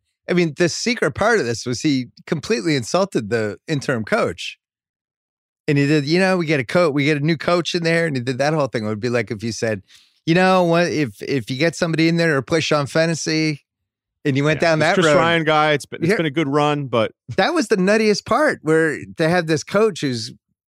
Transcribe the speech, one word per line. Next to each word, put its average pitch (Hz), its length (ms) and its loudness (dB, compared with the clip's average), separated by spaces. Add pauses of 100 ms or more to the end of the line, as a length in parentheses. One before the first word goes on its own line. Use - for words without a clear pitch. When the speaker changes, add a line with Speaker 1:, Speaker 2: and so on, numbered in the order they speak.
(280)
Speaker 1:
I - 40 -4
mean, 175 240 2
the 175 120 2
secret 226 440 -4
part 214 280 2
of 127 60 -2
this 117 200 -6
was 123 160 -4
he 135 240 0 (200)
completely 180 480 -2
insulted 143 560 -2
the 110 280 -2 (100)
interim 135 360 -2
coach. 151 520 -4 (1120)
And 147 100 2
he 143 80 2
did, 147 180 2
"You 160 140 0
know, 190 180 2
we 175 100 -2
get 151 120 0
a 131 60 -4
co-, 175 260 2
we 139 140 -2
get 151 140 2
a 139 60 -2
new 165 120 0
coach 175 400 -2
in 175 80 -4
there," 165 200 0
and 156 120 -4
he 123 60 -4
did 123 160 -4
that 147 160 0
whole 147 120 0
thing. 117 180 -6
It 107 40 -4
would 107 100 -4
be 113 100 -4
like 120 220 -2
if 110 100 -8
you 117 120 -6
said, 107 300 -4 (440)
"You 165 80 2
know 185 300 4
what, 170 240 2
if, 123 340 -4
if 127 260 -4
you 131 100 -6
get 160 180 0
somebody 160 320 0
in 165 80 2
there 165 120 2
to 156 60 2
replace 147 300 0
Sean 147 220 0
Fennessy," 156 800 -2 (600)
and 139 120 0
you 143 60 2
went 151 140 2
Speaker 2:
Yeah, 170 140 2
Speaker 1:
down 160 100 2
Speaker 2:
this 156 80 4
Speaker 1:
that 185 60 2
Speaker 2:
Chris 185 120 4
Speaker 1:
road. 147 100 6
Speaker 2:
Ryan 165 280 4
guy, 151 280 4
it's 143 140 -2
been, - 160 -10
it's 165 80 2
Speaker 1:
Yeah. 220 60 2
Speaker 2:
been 165 100 0
a 147 40 -2
good 143 180 -2
run, 147 400 0
but 113 240 0 (240)
Speaker 1:
That 233 180 2
was 285 140 0
the 220 80 2
nuttiest 208 480 2
part, 247 380 0
where 156 360 2 (180)
they 160 120 0
have 175 180 0
this 156 160 0
coach 208 380 0
who's 123 320 -4 (360)